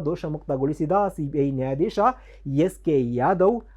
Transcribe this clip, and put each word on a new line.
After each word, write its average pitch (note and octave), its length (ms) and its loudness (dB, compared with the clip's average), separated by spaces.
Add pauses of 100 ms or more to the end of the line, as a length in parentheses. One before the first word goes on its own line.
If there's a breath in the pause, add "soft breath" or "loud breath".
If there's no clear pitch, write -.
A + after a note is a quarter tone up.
ದೋಷಮುಕ್ತಗೊಳಿಸಿದ D3+ 880 -4 (160)
ಸಿ E3 220 -8
ಬಿ D3+ 80 -4
ಐ C#3+ 120 2
ನ್ಯಾಯಾಧೀಶ C3+ 480 -2 (480 soft breath)
ಎಸ್ D3 380 0
ಕೆ C3 300 2
ಯಾದವ್ F3+ 460 2 (160 soft breath)